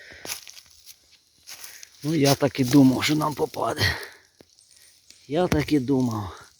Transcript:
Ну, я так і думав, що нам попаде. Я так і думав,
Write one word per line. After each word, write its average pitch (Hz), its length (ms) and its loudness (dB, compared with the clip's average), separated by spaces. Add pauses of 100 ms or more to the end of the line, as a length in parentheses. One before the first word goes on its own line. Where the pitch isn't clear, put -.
(2000)
Ну, 156 120 -4
я 139 200 4
так - 260 -2
і 135 40 2
думав, 127 400 6
що 151 100 0
нам 151 200 -2
попаде. - 640 -2 (1300)
Я 170 180 -2
так 139 240 -2
і 147 80 2
думав, 120 600 -4 (200)